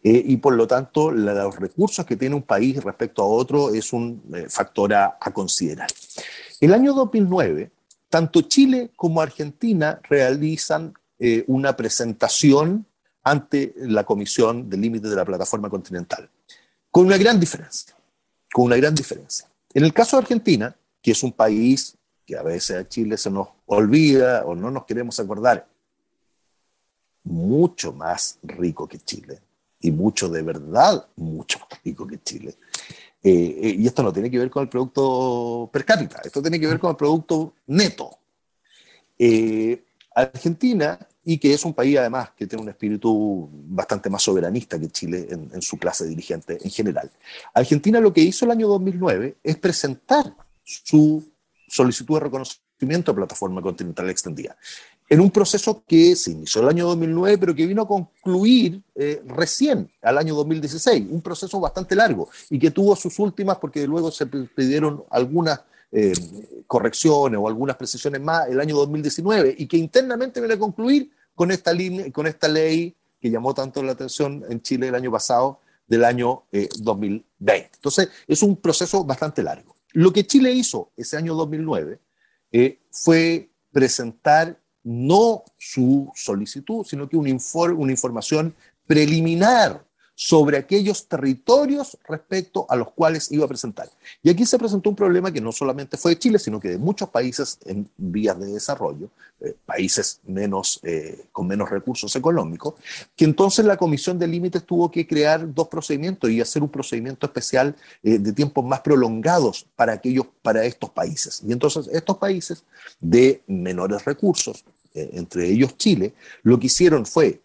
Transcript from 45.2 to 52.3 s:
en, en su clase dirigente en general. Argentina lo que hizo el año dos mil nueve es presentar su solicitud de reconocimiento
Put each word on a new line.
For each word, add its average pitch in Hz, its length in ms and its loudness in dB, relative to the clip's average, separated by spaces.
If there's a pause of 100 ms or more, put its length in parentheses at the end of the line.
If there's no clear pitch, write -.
en, 78 240 -12
en 90 80 -10
su - 160 -8
clase 85 300 -4
dirigente 82 540 -10
en 95 100 -10
general. - 400 -4 (420)
Argentina 151 460 2
lo 214 120 6
que 165 100 4
hizo 185 240 2
el 233 60 2
año 220 160 2
dos 202 140 2
mil 185 180 -2
nueve 131 440 -2
es 156 140 -2
presentar 170 760 0 (280)
su 156 600 4 (440)
solicitud 127 480 0
de 151 60 0
reconocimiento 143 880 -6